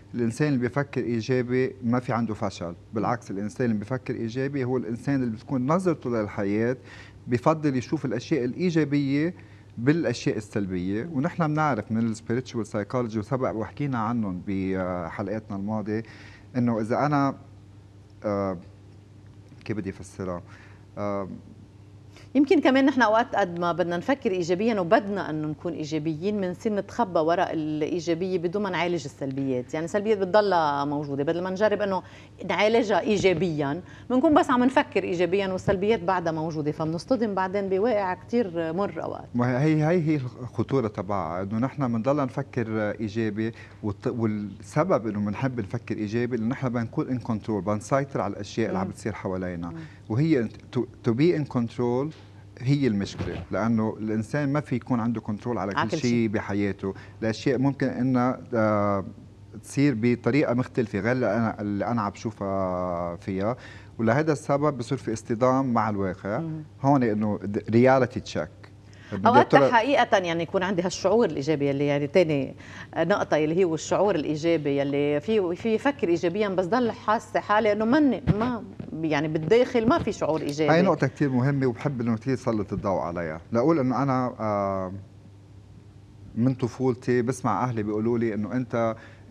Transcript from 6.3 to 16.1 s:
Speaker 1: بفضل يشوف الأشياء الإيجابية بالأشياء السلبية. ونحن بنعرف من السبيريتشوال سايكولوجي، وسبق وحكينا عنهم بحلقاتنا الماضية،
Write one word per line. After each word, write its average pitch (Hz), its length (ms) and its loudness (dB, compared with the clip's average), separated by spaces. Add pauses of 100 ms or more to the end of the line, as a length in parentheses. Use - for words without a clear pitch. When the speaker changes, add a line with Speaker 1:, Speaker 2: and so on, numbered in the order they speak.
Speaker 1:
بفضل 151 480 2
يشوف 139 300 -2
الأشياء 120 400 -2
الإيجابية 147 880 0 (440)
بالأشياء 127 600 2
السلبية. 101 760 -2
ونحن 156 340 0
بنعرف 151 440 0
من 110 60 0
السبيريتشوال 117 720 -4
سايكولوجي، 110 520 -4
وسبق 110 360 -2
وحكينا 127 420 -4
عنهم 107 500 -2
بحلقاتنا 95 1120 -4
الماضية، 107 460 -4 (540)